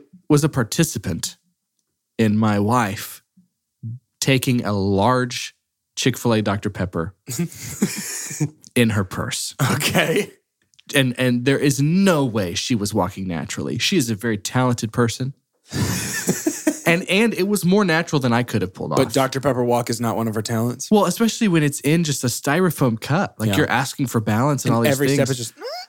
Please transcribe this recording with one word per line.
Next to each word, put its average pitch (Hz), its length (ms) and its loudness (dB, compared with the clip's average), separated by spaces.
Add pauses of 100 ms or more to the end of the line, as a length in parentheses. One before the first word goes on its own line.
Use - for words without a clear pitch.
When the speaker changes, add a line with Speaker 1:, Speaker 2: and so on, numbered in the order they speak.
(300)
Speaker 1:
was 147 140 4
a 156 60 4
participant - 840 -2 (840)
in 107 200 4
my 107 200 2
wife 104 640 -2 (1000)
taking 127 440 2
a 101 80 -2
large 104 840 0 (420)
Chick-fil-A 117 440 0
Doctor 104 300 -2
Pepper 90 440 -6 (120)
<laughs> - 1500 -6
in 120 160 2
her 104 140 0
purse. - 500 -8 (180)
Speaker 2:
Okay. - 580 0 (640)
Speaker 1:
And, 131 240 2
and 123 260 2
there 139 140 4
is 135 240 2
no 165 420 4
way 104 300 -2
she - 200 -2
was 101 200 -2
walking 92 340 -2
naturally. 73 500 -6
She - 200 0
is 127 120 0
a 113 40 -2
very 107 240 -2
talented 123 540 -2
person. 123 420 -2 (360)
<laughs> - 20 -20 (1200)
And, 170 160 2
and 208 260 2
it 185 140 0
was 208 160 0
more 196 200 4
natural 165 360 0
than 123 120 2
I 120 100 4
could 113 200 -2
have 90 120 -4
pulled - 160 -8
Speaker 2:
But 131 160 2
Speaker 1:
off. - 60 -6
Speaker 2:
Doctor 131 280 0
Pepper 127 240 0
walk 120 260 0
is 117 100 -4
not 113 160 0
one 113 120 -2
of 110 60 -4
her 110 80 -2
talents? 120 480 -2
Speaker 1:
Well, 208 160 6
especially 220 420 0
when 165 140 4
it's 143 180 0
in 165 240 2
just 147 200 -4
a 127 40 2
styrofoam 143 720 0
cup. - 380 -2
Like, 110 120 -2
Speaker 2:
Yeah. 101 80 0
Speaker 1:
you're 151 120 2
asking 131 360 -2
for 120 140 0
balance 117 440 0
and 123 60 0
Speaker 2:
And 117 60 4
Speaker 1:
all 117 60 2
these 127 100 4
Speaker 2:
every 139 160 0
Speaker 1:
things. 139 100 2
Speaker 2:
step 135 120 2
is 135 80 -2
just, 117 180 -10
Speaker 1:
And 320 80 -14 (240)